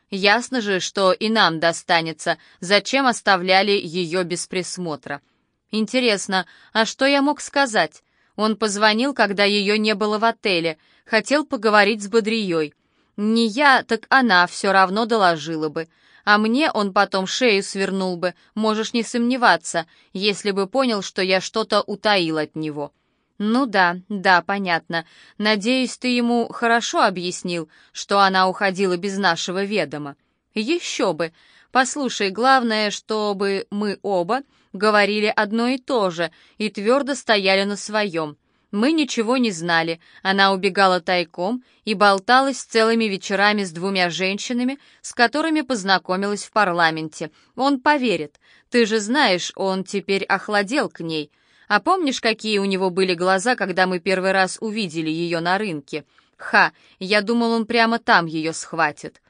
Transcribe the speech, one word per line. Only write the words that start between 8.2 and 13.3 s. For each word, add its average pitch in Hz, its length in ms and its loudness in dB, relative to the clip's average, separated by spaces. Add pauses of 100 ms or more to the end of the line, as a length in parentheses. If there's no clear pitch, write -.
Он 214 200 0
позвонил, 214 580 2
когда 202 300 0
её 208 320 2
не 214 180 0
было 208 240 -2
в 214 60 0
отеле, 175 540 0 (260)
хотел 262 400 0
поговорить 208 580 2
с 202 60 -8
Бодрией. 202 640 0 (420)
Не 226 300 2